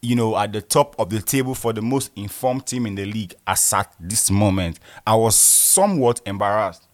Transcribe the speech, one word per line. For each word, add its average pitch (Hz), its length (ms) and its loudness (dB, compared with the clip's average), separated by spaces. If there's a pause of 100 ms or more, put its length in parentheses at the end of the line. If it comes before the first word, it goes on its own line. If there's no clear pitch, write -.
you 120 160 0
know, 110 200 2
at 104 160 0
the 104 100 -6
top - 360 0
of 110 100 -2
the 104 140 -4
table 131 320 -2
for 117 180 -4
the 107 80 -4
most 127 360 -2
informed 127 500 -4
team 123 200 -4
in 101 100 -6
the 98 80 -6
league 104 300 -8 (120)
as - 260 0
at 101 280 -2
this 92 320 -2
moment, 95 480 2 (260)
I 107 80 2
was 113 220 4
somewhat 156 880 4
embarrassed. 101 560 -2 (120)